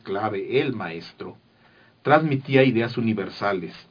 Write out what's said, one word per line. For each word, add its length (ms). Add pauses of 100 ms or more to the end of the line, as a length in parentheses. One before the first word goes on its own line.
clave, 600
el 120
maestro, 600 (680)
transmitía 600
ideas 340
universales 800 (160)